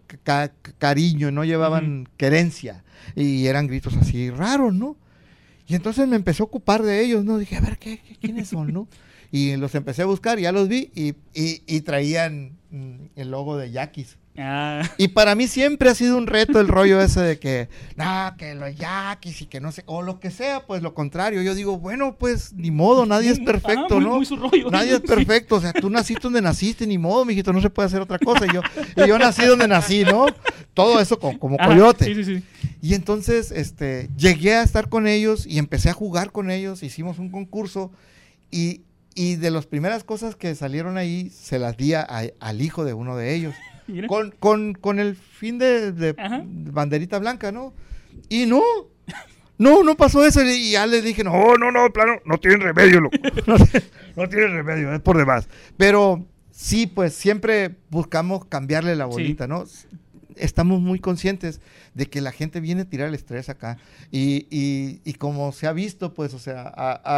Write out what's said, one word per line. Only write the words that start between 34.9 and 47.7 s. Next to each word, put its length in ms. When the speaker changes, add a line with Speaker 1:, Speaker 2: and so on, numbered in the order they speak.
Speaker 1:
ellos 400
y 140
empecé 300
a 40
jugar 380
con 180
ellos, 320
hicimos 380
un 100
concurso 640
y, 320
y 180
de 120
las 160
primeras 380
cosas 320
que 180
salieron 420
ahí, 360
se 260
las 180
di 200
a, 120
a, 140
al 220
hijo 240
de 80
uno 240
de 160
ellos. 220
Speaker 2:
Mira. 200
Speaker 1:
Con, 300
con, 380
con 240
el 160
fin 420
de, 340
de 280
Speaker 2:
Ajá. 260
Speaker 1:
banderita 720
blanca, 340
¿no? 220